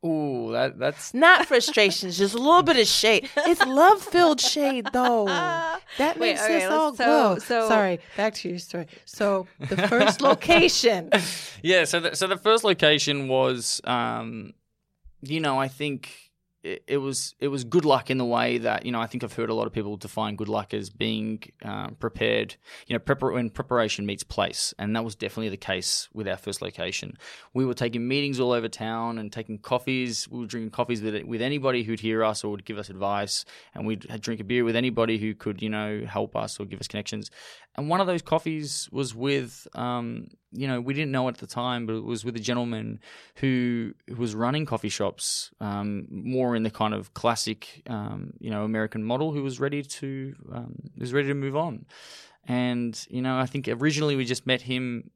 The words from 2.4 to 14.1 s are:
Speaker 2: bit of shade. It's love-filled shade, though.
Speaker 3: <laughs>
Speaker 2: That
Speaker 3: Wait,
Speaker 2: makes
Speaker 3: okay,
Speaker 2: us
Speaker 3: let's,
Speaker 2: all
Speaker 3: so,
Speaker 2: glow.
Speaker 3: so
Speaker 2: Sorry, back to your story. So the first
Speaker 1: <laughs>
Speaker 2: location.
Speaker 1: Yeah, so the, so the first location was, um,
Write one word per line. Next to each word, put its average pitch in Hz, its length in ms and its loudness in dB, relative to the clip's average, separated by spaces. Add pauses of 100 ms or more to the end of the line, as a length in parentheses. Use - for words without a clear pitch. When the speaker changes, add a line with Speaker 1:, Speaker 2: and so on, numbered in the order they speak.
Speaker 2:
bit 285 140 6
of 208 100 6
shade. 226 400 4 (100)
It's 330 280 4
love-filled 330 760 6
shade, 269 540 0
though. 247 320 4
Speaker 3:
<laughs> 330 720 -2
Speaker 2:
That 311 220 2
Speaker 3:
Wait, 330 140 2
Speaker 2:
makes - 100 -2
Speaker 3:
okay, 330 140 4
Speaker 2:
us 294 60 4
Speaker 3:
let's, - 100 2
Speaker 2:
all 302 220 2
Speaker 3:
so, 247 100 0
Speaker 2:
glow. 269 340 6
Speaker 3:
so 226 300 2
Speaker 2:
Sorry, 196 300 4 (180)
back 214 180 2
to - 140 -8
your 175 100 -6
story. 170 280 -8 (180)
So 196 420 0 (120)
the 190 280 0
first 220 340 4
Speaker 1:
<laughs> 269 80 6
Speaker 2:
location. 240 800 6 (520)
Speaker 1:
Yeah, 170 240 6
so 170 160 2
the, 165 140 -2
so 190 120 0
the 185 100 2
first 226 260 6
location 151 640 4
was, 131 580 2
um, 117 680 -4 (680)